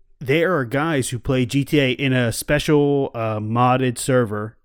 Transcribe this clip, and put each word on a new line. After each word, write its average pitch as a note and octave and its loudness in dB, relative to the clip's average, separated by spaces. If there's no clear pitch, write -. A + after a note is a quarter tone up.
There D#3+ 0
are C3+ -2
guys C#3 -2
who B2 -6
play C3 0
G C#3 0
T D3 0
A C3+ 2
in C3+ -2
a B2 2
special, C#3+ 2
uh, A2 -4
modded B2 2
server. A2+ -2